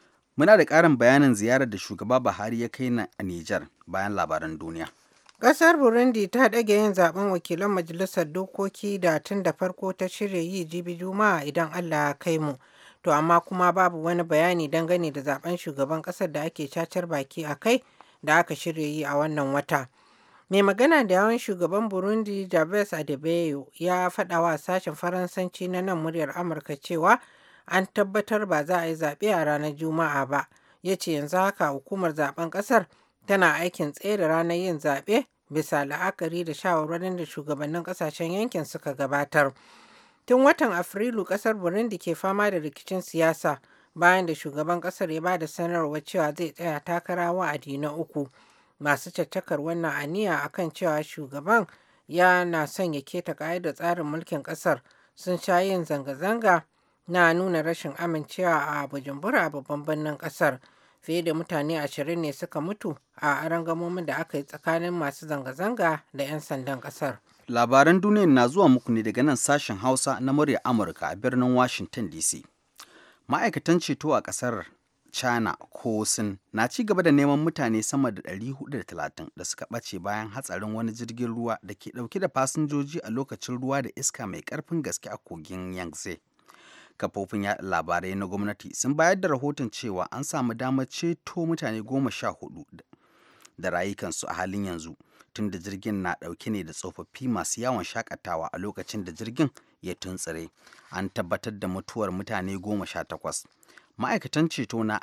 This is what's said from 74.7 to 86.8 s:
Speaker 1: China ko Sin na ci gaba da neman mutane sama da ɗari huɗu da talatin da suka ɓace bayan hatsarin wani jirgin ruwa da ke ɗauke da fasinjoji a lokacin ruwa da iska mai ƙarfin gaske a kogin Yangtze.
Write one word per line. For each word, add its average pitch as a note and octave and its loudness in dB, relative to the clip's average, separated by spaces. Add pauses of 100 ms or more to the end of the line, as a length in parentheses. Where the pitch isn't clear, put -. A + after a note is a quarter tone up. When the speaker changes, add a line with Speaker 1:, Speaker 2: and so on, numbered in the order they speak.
Speaker 1:
China A#2 0 (160)
ko G#2+ -2
Sin G#2 -2 (140)
na A2 2
ci A#3+ -4
gaba F#3+ 2
da E3+ 4
neman C#3+ 4
mutane A#2 0
sama C3+ 0
da F#2+ -8
ɗari G#2+ -8
huɗu - -12
da B2 -6
talatin D#2 -10
da F2+ -12
suka - -8
ɓace A2+ -8
bayan G#2 -6
hatsarin G#2 -8
wani A2+ -4
jirgin A#2 -6
ruwa A#2 -4
da G#2 -14
ke - -18
ɗauke B2+ -6
da F#3 0
fasinjoji C#3+ -2
a - -12
lokacin B2 -6
ruwa C3+ -2
da A#2 -8
iska - -6
mai E2+ -8
ƙarfin D#3 -6
gaske - -6
a - -10
kogin F#2 -10
Yangtze. F2 -10 (800)